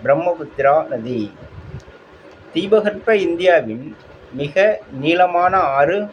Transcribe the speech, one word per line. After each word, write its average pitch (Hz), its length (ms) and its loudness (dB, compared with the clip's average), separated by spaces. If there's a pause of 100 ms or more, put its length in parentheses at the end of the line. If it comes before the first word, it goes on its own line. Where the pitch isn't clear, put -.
பிரம்மபுத்திரா 139 720 0 (180)
நதி. 117 280 -6 (1300)
தீபகற்ப 208 600 0 (120)
இந்தியாவின் 160 580 0 (540)
மிக 190 420 0 (200)
நீளமான 180 520 2 (260)
ஆறு? 165 180 2 (160)